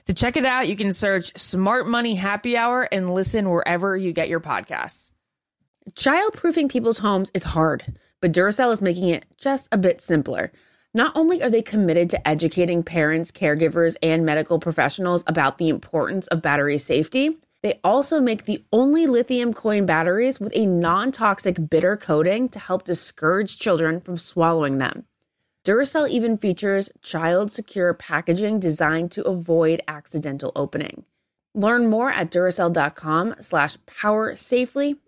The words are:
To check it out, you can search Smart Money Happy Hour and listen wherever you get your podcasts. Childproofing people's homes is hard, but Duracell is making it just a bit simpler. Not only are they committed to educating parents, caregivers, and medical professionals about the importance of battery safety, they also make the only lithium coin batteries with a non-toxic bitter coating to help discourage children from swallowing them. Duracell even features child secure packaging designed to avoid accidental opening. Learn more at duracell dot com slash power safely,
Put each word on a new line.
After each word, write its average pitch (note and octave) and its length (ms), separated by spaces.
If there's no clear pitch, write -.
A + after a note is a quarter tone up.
To - 80
check B3 240
it C4+ 80
out, B3+ 240
you G3+ 80
can G3 160
search F#3+ 460
Smart A3 500
Money A#3 260
Happy G#3 440
Hour B3 340
and F#3 220
listen F#3+ 340
wherever F3 480
you F#3+ 160
get D#3+ 160
your E3 120
podcasts. - 720
Childproofing E4 760
people's A3+ 300
homes G3 340
is F3+ 120
hard, D#3+ 520
but E3+ 120
Duracell G#3 380
is G#3+ 120
making F3+ 260
it E3 160
just C4+ 340
a A3 60
bit F3+ 240
simpler. - 500
Not C#4+ 240
only E4 260
are B3 80
they A3+ 120
committed F3 480
to - 180
educating E3 540
parents, D#3+ 480
caregivers, E3 720
and E3 220
medical D#3 340
professionals E3+ 680
about D3+ 320
the E3 100
importance D#3+ 600
of E3 140
battery D3 360
safety, C4 580
they - 200
also C4+ 380
make A3+ 240
the - 280
only C#4+ 340
lithium A#3+ 460
coin G#3 340
batteries F3 520
with G#3 160
a A3 120
non-toxic F#3 1000
bitter F3+ 280
coating F#3+ 540
to - 80
help F#3 260
discourage F3+ 720
children E3 420
from F3+ 160
swallowing E3 600
them. - 260
Duracell C4+ 420
even A3+ 300
features G3 500
child F3 480
secure F3+ 420
packaging F3 680
designed D#3+ 500
to - 140
avoid E3 640
accidental D3 640
opening. - 500
Learn A3+ 360
more A#3+ 200
at F3 200
duracell F3+ 420
dot D3+ 220
com E3 460
slash D3 440
power G#3+ 520
safely, C#4 600